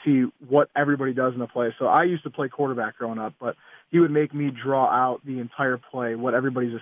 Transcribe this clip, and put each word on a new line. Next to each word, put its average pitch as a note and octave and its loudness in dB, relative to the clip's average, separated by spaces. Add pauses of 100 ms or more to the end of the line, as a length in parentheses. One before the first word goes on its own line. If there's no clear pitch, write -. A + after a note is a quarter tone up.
see C3+ 4 (260)
what C#3+ 4
everybody C#3 0
does B2+ -2
in A#2+ -8
the A#2+ -4
play. A#2+ -4
So C3 -2
I D#3 6
used F3 -2
to D3 -12
play C#3 -6
quarterback B2 -4
growing A2+ -6
up, A2 -8
but A#2+ -6 (320)
he E3+ 4
would E3 6
make D3+ 0
me D3 -2
draw C3 0
out B2 0
the C3 -8
entire B2+ -2
play, A#2+ -6
what A#2 -2
everybody's B2 0